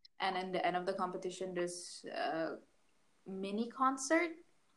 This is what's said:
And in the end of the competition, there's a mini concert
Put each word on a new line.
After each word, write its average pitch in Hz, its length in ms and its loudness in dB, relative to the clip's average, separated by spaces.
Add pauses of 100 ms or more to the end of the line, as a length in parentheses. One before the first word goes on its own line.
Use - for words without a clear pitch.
(200)
And 190 160 2
in 185 160 -2
the 185 140 2
end 175 100 4
of 180 100 0
the 190 80 2
competition, 185 600 -2
there's 175 560 -4
a 160 480 0 (720)
mini 196 400 -2
concert 320 640 4 (440)